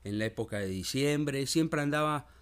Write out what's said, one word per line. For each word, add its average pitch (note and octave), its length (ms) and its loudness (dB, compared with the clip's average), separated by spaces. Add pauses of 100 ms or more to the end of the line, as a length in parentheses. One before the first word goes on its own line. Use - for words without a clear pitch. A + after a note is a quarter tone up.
en G#2 140 -4
la A2 80 0
época A2+ 340 -4
de G2 80 -2
diciembre, C#3 800 0
siempre D#3+ 360 2
andaba D3+ 460 0 (140)